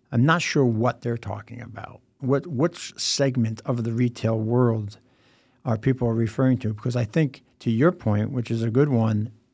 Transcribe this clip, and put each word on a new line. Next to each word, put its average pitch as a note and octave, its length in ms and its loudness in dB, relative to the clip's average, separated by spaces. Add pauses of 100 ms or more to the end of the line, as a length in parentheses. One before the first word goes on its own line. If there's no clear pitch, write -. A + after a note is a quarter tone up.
(120)
I'm A#2+ 140 4
not E3 160 4
sure C#3+ 240 2
what A#2 360 0
they're A#2 160 -4
talking G#2+ 440 -12
about. G2+ 400 -16 (180)
What, C#3 280 0
which D#3+ 500 -4
segment B2 680 0
of A#2+ 200 -2
the A#2 80 -2
retail A2+ 440 0
world A2 600 0 (680)
are A2+ 120 0
people B2 340 0
referring A#2 480 2
to? G#2+ 140 -2
Because A#2+ 240 -4
I A#2+ 80 0
think, D3 380 -2 (160)
to A#2+ 120 -2
your C3+ 220 4
point, G#2+ 380 0
which B2 200 -4
is A2+ 120 -2
a A#2 60 0
good C3+ 200 2
one A2+ 420 2 (220)